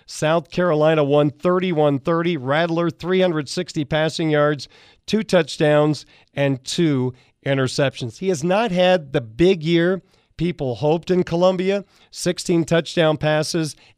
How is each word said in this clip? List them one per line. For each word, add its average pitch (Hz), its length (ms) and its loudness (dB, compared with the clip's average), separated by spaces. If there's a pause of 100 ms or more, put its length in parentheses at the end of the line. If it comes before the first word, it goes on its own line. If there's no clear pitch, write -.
South 160 440 -2
Carolina 160 520 2
won 147 280 2
thirty-one 175 680 0
thirty. 170 380 -2
Rattler, 165 540 -2
three 185 300 -2
hundred 160 280 0
sixty 160 360 -6
passing 160 460 -2
yards, 147 380 0 (380)
two 214 180 -2
touchdowns, 151 840 2 (260)
and 139 320 -2
two 135 480 0 (340)
interceptions. 135 720 -2
He 190 100 -4
has 160 160 -2
not 202 260 0
had 180 440 2
the 151 80 0
big 156 400 2
year 170 400 0 (340)
people 160 380 -4
hoped 156 360 -2
in 180 120 2
Columbia, 185 640 0 (240)
sixteen 175 540 -2
touchdown 160 520 0
passes 156 600 -2 (220)